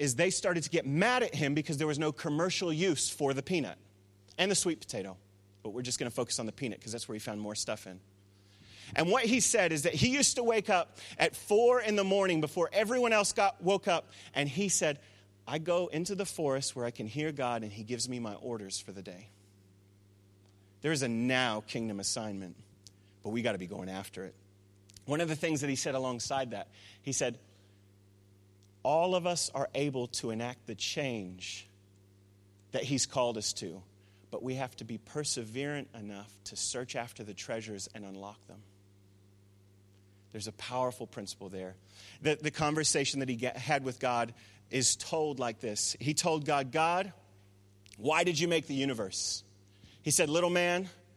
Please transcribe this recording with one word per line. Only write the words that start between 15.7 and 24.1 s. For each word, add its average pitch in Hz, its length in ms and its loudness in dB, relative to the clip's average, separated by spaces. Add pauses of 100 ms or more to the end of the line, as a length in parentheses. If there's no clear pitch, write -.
into 180 260 -2
the 190 120 -2
forest 135 500 0
where 123 100 -2
I 120 60 -2
can 107 160 -8
hear 151 240 -2
God, 123 320 -2
and 104 100 -8
he 110 100 -10
gives 117 240 -4
me 123 120 -6
my 110 160 -6
orders 104 440 -8
for - 120 -12
the 95 100 -12
day." 92 280 -16 (1500)
There 151 100 0
is 143 100 2
a 127 80 2
now 120 520 2
kingdom 110 380 -4
assignment, 98 580 -4 (680)
but 101 80 -6
we 117 100 0
gotta 113 160 2
be 90 80 -6
going 92 240 -8
after 95 340 -10